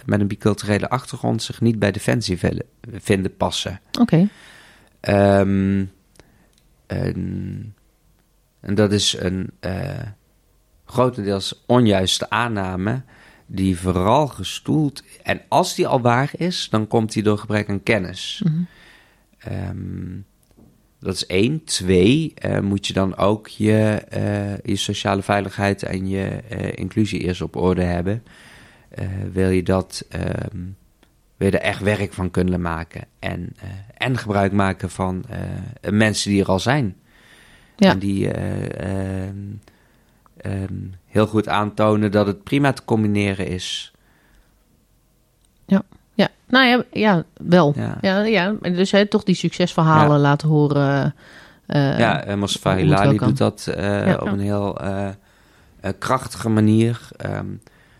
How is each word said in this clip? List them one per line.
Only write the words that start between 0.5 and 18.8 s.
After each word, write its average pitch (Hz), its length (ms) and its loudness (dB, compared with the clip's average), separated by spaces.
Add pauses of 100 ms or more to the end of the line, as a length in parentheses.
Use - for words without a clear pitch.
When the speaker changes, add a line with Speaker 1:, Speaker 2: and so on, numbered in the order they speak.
Speaker 1:
achtergrond 120 540 -4
zich - 180 -10
niet 117 180 2
bij 104 140 2
Defensie 101 460 -2
willen, 87 260 -2 (280)
vinden 95 440 0
passen. - 440 -4 (200)
Speaker 2:
Oké. 170 280 4 (720)
Speaker 1:
Ehm, 98 840 4 (1000)
en, 95 880 -6 (880)
en 101 140 -4
dat 101 180 4
is 101 260 0
een, 92 320 -4 (100)
eh, 92 380 -6 (840)
grotendeels 104 840 -2
onjuiste 107 640 2
aanname 104 720 -2 (440)
die 95 320 0
vooral 92 480 2
gestoeld, 135 760 -4 (200)
en 98 260 -4
als 175 260 0
die 175 120 -2
al 131 140 0
waar 123 360 2
is, 175 340 -4
dan 107 160 0
komt 110 260 0
die 110 100 -2
door 107 160 2
gebrek 104 300 -4
aan 98 140 -4
kennis. 95 640 -4
Speaker 2:
Mhm. 165 180 0 (760)